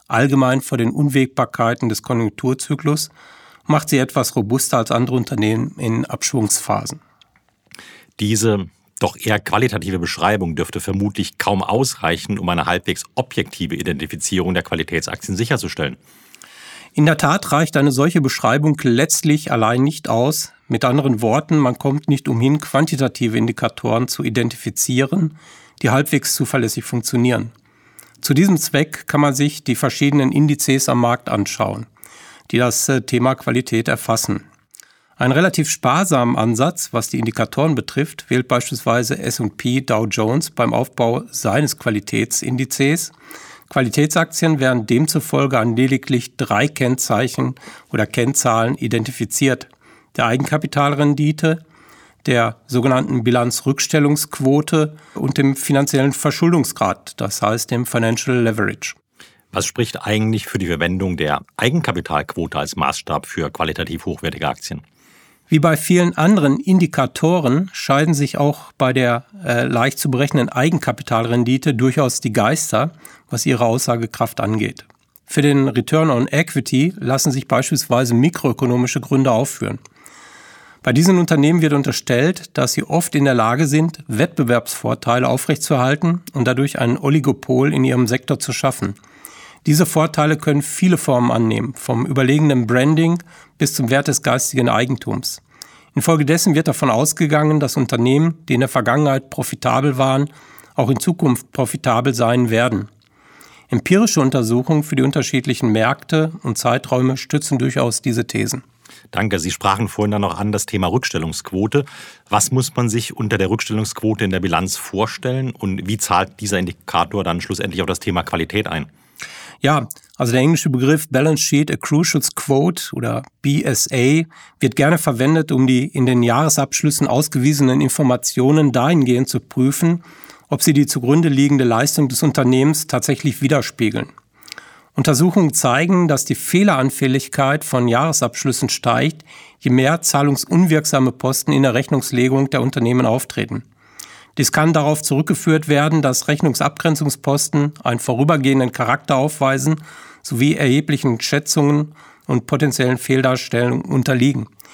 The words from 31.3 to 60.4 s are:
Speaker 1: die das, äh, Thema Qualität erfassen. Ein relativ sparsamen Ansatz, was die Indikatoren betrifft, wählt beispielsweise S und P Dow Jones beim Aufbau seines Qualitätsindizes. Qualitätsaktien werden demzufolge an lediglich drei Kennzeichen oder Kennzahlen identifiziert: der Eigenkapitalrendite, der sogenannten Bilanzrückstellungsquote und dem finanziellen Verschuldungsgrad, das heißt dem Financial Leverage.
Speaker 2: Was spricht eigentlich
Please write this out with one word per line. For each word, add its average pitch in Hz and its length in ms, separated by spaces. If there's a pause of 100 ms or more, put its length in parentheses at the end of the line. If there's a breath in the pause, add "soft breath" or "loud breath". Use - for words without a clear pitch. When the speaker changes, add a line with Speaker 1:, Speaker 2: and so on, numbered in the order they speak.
Speaker 1:
die 123 60
das, 120 300
äh, 131 140
Thema 127 340
Qualität 123 520
erfassen. - 580 (720 soft breath)
Ein 127 140
relativ 156 380
sparsamen 131 680
Ansatz, 117 560
was 117 160
die 110 100
Indikatoren 123 560
betrifft, - 540
wählt 127 180
beispielsweise 120 680
S - 220
und 110 180
P 123 240
Dow 117 240
Jones 113 460
beim 117 220
Aufbau 120 580
seines 123 480
Qualitätsindizes. 127 1300 (580 loud breath)
Qualitätsaktien 156 880
werden 127 260
demzufolge 139 760
an 113 160
lediglich 127 640
drei 117 300
Kennzeichen 127 880 (360 loud breath)
oder 107 140
Kennzahlen 117 680
identifiziert: 120 920 (480 soft breath)
der 123 120
Eigenkapitalrendite, 147 1400 (600 soft breath)
der 117 420
sogenannten 127 560
Bilanzrückstellungsquote 143 1700 (200 loud breath)
und 135 220
dem 139 180
finanziellen 139 580
Verschuldungsgrad, - 1080
das 107 220
heißt 113 300
dem 123 140
Financial 117 520
Leverage. 107 580 (560 soft breath)
Speaker 2:
Was - 140
spricht - 400
eigentlich 107 420